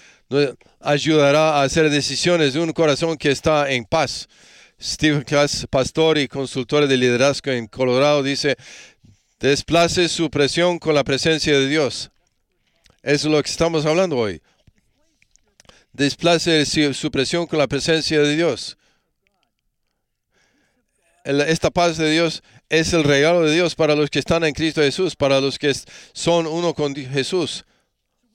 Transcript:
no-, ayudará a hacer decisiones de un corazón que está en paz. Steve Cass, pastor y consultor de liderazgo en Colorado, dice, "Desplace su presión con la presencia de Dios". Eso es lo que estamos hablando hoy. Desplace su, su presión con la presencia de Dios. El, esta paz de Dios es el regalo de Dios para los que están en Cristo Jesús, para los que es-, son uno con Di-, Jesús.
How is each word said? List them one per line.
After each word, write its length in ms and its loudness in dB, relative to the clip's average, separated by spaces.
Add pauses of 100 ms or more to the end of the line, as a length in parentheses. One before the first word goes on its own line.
(300)
no-, 260 0 (240)
ayudará 800 2
a 40 2
hacer 260 2
decisiones 640 0
de 60 -2
un 120 -2
corazón 460 0
que 120 0
está 400 0
en 140 -2
paz. 420 -2 (540)
Steve 420 -2
Cass, 460 -2
pastor 480 0
y 120 -2
consultor 580 -2
de 100 2
liderazgo 540 2
en 160 -4
Colorado, 560 0
dice, 340 -2 (840)
"Desplace 680 2
su 220 -2
presión 480 0
con 160 -2
la 100 2
presencia 480 0
de 160 2
Dios". 420 -2 (920)
Eso 260 -2
es 60 2
lo 80 2
que 80 -6
estamos 340 -2
hablando 320 0
hoy. 240 -4 (1600)
Desplace 680 2
su, 260 0
su 200 -6
presión 340 -2
con 100 -6
la 120 0
presencia 520 -2
de 140 2
Dios. 420 -4 (2500)
El, 180 0
esta 300 0
paz 260 0
de 140 0
Dios 320 0 (260)
es 260 0
el 100 2
regalo 380 4
de 120 2
Dios 220 0
para 180 2
los 160 0
que 80 -2
están 240 0
en 120 0
Cristo 260 -2
Jesús, 340 0
para 260 0
los 160 -4
que 140 -2
es-, 140 -4 (280)
son 360 0
uno 260 -2
con 200 -4
Di-, 120 -10
Jesús. 580 -4 (720)